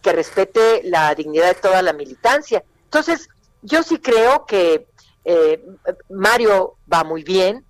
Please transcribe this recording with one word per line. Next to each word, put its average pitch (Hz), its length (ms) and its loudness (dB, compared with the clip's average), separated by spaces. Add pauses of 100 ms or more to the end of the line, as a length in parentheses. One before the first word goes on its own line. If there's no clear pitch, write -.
que 180 100 0
respete 190 720 0
la 160 300 0
dignidad 156 320 0
de 180 80 2
toda 185 260 0
la 170 140 -2
militancia. 185 680 -4 (220)
Entonces, 311 460 -4 (320)
yo 302 200 0
sí 330 160 -4
creo 254 460 2
que, 170 420 0 (380)
eh, 160 380 2 (480)
Mario 202 640 0 (160)
va 165 120 0
muy 160 180 -8
bien 185 480 -2